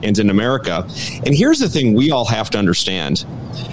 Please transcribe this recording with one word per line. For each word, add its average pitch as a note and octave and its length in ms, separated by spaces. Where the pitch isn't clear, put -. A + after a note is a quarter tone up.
and G2+ 160
in G#2 100
America. G2+ 560
And C#3 100
here's C#4 240
the A#3 100
thing C3 240
we C3+ 180
all B2 140
have A2 260
to A#2 60
understand. F2+ 680